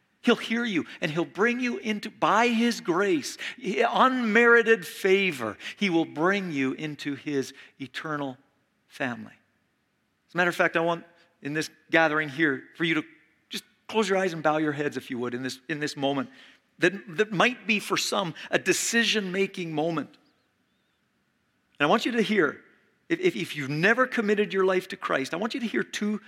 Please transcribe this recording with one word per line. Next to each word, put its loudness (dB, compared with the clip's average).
He'll 6
hear -4
you, -2
and -2
he'll 0
bring 0
you -2
into, -6
by 2
his 2
grace, 0
unmerited 4
favor, 0
he 0
will 2
bring 0
you 0
into -6
his -4
eternal -8
family. -8
As -20
a -2
matter 4
of -6
fact, 2
I 2
want -2
in -6
this -2
gathering 2
here 0
for -4
you 2
to -2
just -10
close 0
your 2
eyes 0
and -8
bow 2
your 0
heads, -4
if -10
you -6
would, -4
in -6
this, -8
in -6
this -6
moment -2
that, 2
that 0
might 2
be 0
for -2
some -2
a -8
decision-making -2
moment. -4
And 4
I 4
want 4
you -2
to 2
hear, 0
if, 0
if, 2
if -8
you've -6
never 2
committed 0
your 2
life 2
to -10
Christ, -2
I -6
want -4
you -6
to -4
hear -2
two -4